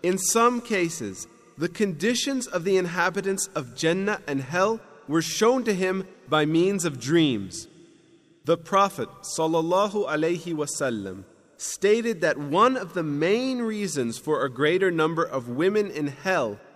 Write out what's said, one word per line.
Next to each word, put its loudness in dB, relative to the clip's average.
In 0
some 2
cases, -4
the -2
conditions -2
of -4
the 2
inhabitants 0
of -6
Jannah 0
and -2
hell 0
were 2
shown 2
to 2
him 0
by 4
means 2
of -4
dreams. 0
The 4
Prophet 0
sallallahu 2
alaihi -2
wasallam -4
stated 0
that 2
one 2
of -8
the -2
main 0
reasons -4
for -2
a -2
greater 2
number 0
of -4
women 0
in -4
hell -2